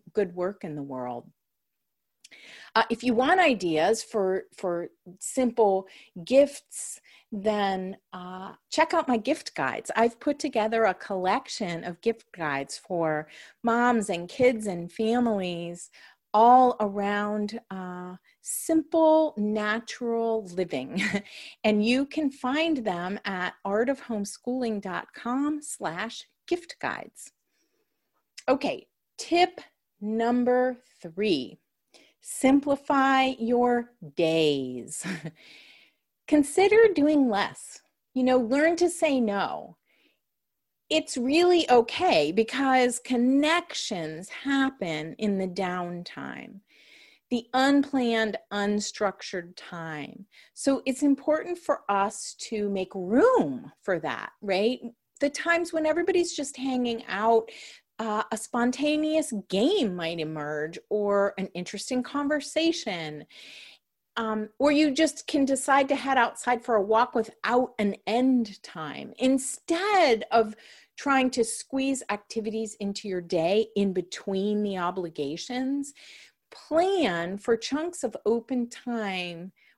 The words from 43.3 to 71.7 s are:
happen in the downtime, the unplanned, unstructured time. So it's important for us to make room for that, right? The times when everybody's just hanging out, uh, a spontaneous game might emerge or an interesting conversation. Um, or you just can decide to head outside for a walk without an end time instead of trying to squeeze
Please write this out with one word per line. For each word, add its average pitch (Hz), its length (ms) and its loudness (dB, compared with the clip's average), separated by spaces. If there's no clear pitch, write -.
happen 262 880 -2
in 202 220 0
the 190 80 -2
downtime, 180 1120 -8
the 240 240 -4
unplanned, 254 800 2
unstructured 202 1040 -4
time. 160 720 -12
So - 320 0
it's 262 160 -2
important 302 560 0
for - 320 -4
us 202 520 -2
to 208 280 -4
make 190 240 -4
room 254 800 2
for 185 200 -2
that, 117 320 -6
right? 202 380 0
The 285 120 0
times 339 420 -2
when 311 140 0
everybody's 339 480 0
just 285 220 -8
hanging 254 500 -2
out, 220 420 2
uh, 220 240 -2
a 220 60 -4
spontaneous 302 960 0
game 233 460 2
might 170 240 -4
emerge 156 580 -4
or 202 480 2
an 190 160 -4
interesting 208 480 -6
conversation. 277 1200 -2
Um, 220 340 -2
or 285 120 6
you 294 200 4
just 311 340 0
can 285 180 2
decide 269 440 2
to 277 80 2
head 262 240 0
outside 240 440 0
for 240 120 0
a 208 80 4
walk 220 320 2
without 247 640 0
an 202 160 2
end 240 560 2
time 151 560 -12
instead 294 1120 2
of 220 260 2
trying 262 360 2
to 247 120 0
squeeze 269 640 -4